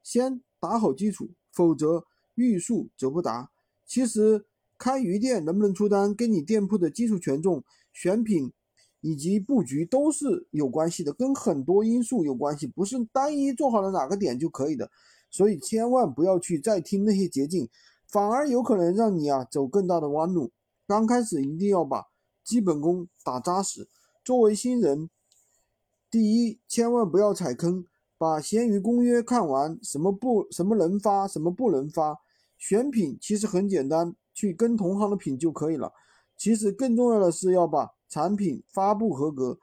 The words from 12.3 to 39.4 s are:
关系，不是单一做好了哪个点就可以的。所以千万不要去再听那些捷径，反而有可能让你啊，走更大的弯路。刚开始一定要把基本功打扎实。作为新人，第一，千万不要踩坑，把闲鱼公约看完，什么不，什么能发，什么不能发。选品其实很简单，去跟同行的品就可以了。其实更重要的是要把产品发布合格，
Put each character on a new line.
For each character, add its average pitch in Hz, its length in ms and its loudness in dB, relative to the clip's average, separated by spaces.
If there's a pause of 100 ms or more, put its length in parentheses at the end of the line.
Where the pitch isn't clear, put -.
关 143 220 -4
系， 147 100 -8
不 156 180 -4
是 240 260 -4
单 285 240 0
一 277 160 0
做 269 180 0
好 226 120 2
了 196 100 -2
哪 160 160 0
个 170 80 -2
点 170 220 -2
就 156 100 -2
可 147 220 -4
以 156 60 -2
的。 104 140 -8 (400)
所 202 200 2
以 196 80 -2
千 226 320 -2
万 247 240 2
不 143 100 0
要 185 140 2
去 175 220 -2
再 202 200 0
听 196 240 -2
那 214 100 2
些 190 140 0
捷 139 200 -2
径， 156 200 -2 (400)
反 202 220 0
而 269 180 0
有 254 140 0
可 233 160 2
能 175 180 2
让 220 180 2
你 151 160 -2
啊， 135 140 0
走 139 240 -2
更 190 200 0
大 175 120 2
的 151 100 -2
弯 156 220 -2
路。 156 200 -2 (360)
刚 220 200 2
开 240 160 2
始 175 180 -2
一 143 160 -4
定 196 120 0
要 185 140 4
把 135 220 -4 (380)
基 233 180 0
本 170 180 2
功 170 280 0 (160)
打 127 160 -6
扎 180 240 -2
实。 107 260 -10 (340)
作 254 160 2
为 214 140 6
新 247 260 -2
人， 156 300 0 (1000)
第 226 360 2
一， 220 220 -6
千 233 260 0
万 233 160 2
不 147 80 2
要 202 160 4
踩 170 200 -4
坑， 175 320 -2 (320)
把 160 220 0
闲 220 280 0
鱼 202 120 2
公 233 240 2
约 240 180 4
看 233 240 0
完， 143 360 0
什 - 180 -8
么 180 120 2
不， 214 400 0
什 175 140 -2
么 214 100 2
能 185 220 2
发， 196 300 2
什 160 140 -6
么 165 100 0
不 226 200 0
能 143 180 0
发。 151 300 -2 (380)
选 247 340 0
品 175 280 -2
其 - 160 -2
实 214 120 -2
很 196 200 0
简 151 220 0
单， 165 260 0 (200)
去 196 180 -2
跟 233 240 0
同 190 180 0
行 202 140 0
的 202 80 -2
品 151 180 -4
就 160 160 -2
可 151 200 -4
以 160 60 -2
了。 104 140 -6 (460)
其 226 180 2
实 208 160 0
更 233 240 0
重 240 160 4
要 220 80 4
的 180 120 4
是 180 220 0
要 175 120 4
把 147 240 -2 (180)
产 170 280 -2
品 180 320 -2
发 196 260 0
布 208 200 0
合 143 180 -2
格， 127 320 -4